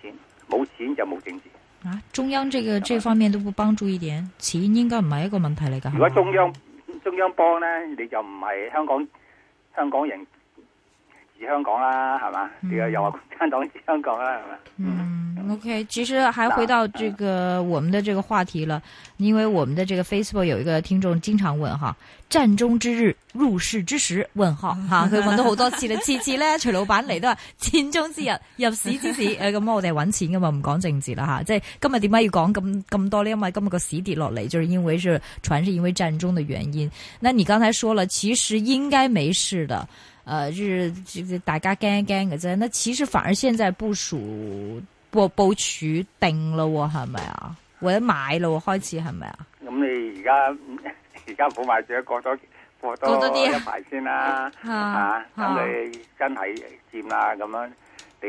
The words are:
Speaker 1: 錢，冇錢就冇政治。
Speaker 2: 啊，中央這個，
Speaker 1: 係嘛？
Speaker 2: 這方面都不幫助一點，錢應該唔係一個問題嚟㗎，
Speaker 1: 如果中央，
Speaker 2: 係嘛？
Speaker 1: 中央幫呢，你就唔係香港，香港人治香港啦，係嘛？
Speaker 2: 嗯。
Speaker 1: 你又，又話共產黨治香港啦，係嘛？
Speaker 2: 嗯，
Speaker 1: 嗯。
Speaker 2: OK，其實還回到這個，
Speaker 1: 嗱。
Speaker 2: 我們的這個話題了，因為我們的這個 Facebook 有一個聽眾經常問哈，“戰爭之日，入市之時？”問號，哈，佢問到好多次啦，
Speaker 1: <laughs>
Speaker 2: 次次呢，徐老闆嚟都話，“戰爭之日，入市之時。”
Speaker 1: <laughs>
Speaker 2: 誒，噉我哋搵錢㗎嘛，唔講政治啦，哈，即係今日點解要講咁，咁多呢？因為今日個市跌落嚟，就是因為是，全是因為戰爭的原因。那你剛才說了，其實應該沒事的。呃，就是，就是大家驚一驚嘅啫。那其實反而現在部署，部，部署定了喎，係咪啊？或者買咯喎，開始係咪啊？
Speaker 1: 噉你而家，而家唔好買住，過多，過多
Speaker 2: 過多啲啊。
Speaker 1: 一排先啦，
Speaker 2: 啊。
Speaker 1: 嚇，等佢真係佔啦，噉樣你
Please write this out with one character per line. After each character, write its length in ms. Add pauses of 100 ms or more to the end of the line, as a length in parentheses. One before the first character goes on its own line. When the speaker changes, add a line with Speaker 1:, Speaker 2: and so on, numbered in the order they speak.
Speaker 1:
錢， 120 (360)
冇 160 (120)
錢 180
就 100
冇 160
政 200
治。 80 (380)
Speaker 2:
啊， 140 (100)
中 200
央 180
這 140
個， 60
Speaker 1:
係 40
嘛？ 60
Speaker 2:
這 220
方 160
面 140
都 80
不 120
幫 240
助 120
一 120
點， 280 (120)
錢 360
應 140
該 100
唔 100
係 160
一 40
個 80
問 180
題 100
嚟 160
㗎， 120
Speaker 1:
如 60
果 100
中 240
央， 140
Speaker 2:
係 0
嘛？ 560
Speaker 1:
中 140
央 160
幫 260
呢， 80 (300)
你 100
就 140
唔 180
係 320
香 140
港， 220 (680)
香 140
港 180
人 180 (1120)
治 60
香 160
港 180
啦， 400
係 140
嘛？ 160 (120)
Speaker 2:
嗯。 100
Speaker 1:
你 60
又， 120
又 140
話 80
共 80 (180)
產 120
黨 200
治 20 (140)
香 160
港 180
啦， 180
係 140
嘛？ 60 (200)
Speaker 2:
嗯， 200 (400)
Speaker 1:
嗯。 140
Speaker 2:
OK， 340
其 200
實 240
還 220
回 160
到 220
這 220
個， 480
Speaker 1:
嗱。 20
Speaker 2:
我 180
們 120
的 100
這 140
個 60
話 220
題 220
了， 160 (340)
因 180
為 120
我 180
們 120
的 100
這 120
個 40
Facebook 440
有 140
一 40
個 180
聽 180
眾 220
經 160
常 200
問 200
哈 180 (340)
，“戰 280
爭 200
之 160
日， 220 (160)
入 260
市 240
之 160
時？” 380
問 180
號， 200 (160)
哈， 200
佢 120
問 160
到 80
好 100
多 160
次 160
啦， 120
Speaker 1:
<laughs> 40
Speaker 2:
次 140
次 180
呢， 240
徐 120
老 100
闆 240
嚟 160
都 80
話 80 (240)
，“戰 320
爭 200
之 160
日， 360
入 100
市 220
之 160
時。” 80 (160)
Speaker 1:
<laughs> 20
Speaker 2:
誒， 140
噉 180
我 100
哋 120
搵 180
錢 200
㗎 80
嘛， 100
唔 120
講 200
政 180
治 160
啦， 100
哈， 180
即 100
係 80 (180)
今 140
日 80
點 100
解 120
要 60
講 240
咁， 360
咁 200
多 140
呢？ 60
因 100
為 120
今 140
日 40
個 100
市 220
跌 140
落 160
嚟， 180
就 100
是 80
因 160
為 140
是， 240 (220)
全 200
是 80
因 100
為 120
戰 260
爭 140
的 80
原 320
因。 180 (300)
那 100
你 140
剛 120
才 140
說 220
了， 140
其 280
實 220
應 320
該 180
沒 240
事 340
的。 220 (380)
呃， 260
就 60
是， 340 (120)
就 200
是 160
大 180
家 180
驚 240
一 40
驚 260
嘅 80
啫。 200
那 100
其 260
實 120
反 180
而 100
現 220
在 160
部 220
署， 880 (280)
部， 200
部 240
署 320 (340)
定 320
了 140
喎， 260
係 140
咪 160
啊？ 340 (240)
或 140
者 80
買 380
咯 200
喎， 180
開 120
始 100
係 140
咪 140
啊？ 100 (280)
Speaker 1:
噉 60
你 480
而 60
家， 320 (720)
而 60
家 140
唔 80
好 80
買 200
住， 100 (100)
過 180
多， 160 (440)
過 160
多 200
Speaker 2:
過 120
多 80
啲 160
啊。 40
Speaker 1:
一 60
排 260
先 140
啦， 480 (160)
Speaker 2:
啊。 580 (120)
Speaker 1:
嚇， 60
等 120
佢 440 (200)
真 160
係 280 (280)
佔 180
啦， 260
噉 100
樣 260 (500)
你 80